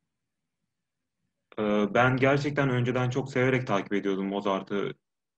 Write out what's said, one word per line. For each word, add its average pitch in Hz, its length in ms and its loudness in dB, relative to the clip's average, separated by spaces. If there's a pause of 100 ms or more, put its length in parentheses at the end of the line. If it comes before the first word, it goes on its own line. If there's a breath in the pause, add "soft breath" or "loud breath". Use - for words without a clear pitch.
(1600)
Ee, 104 340 0
ben 127 240 4
gerçekten 143 520 2
önceden 123 400 0
çok 131 220 -4
severek 127 360 0
takip 101 260 -2
ediyordum 98 340 0
Mozart'ı 98 680 -2 (440)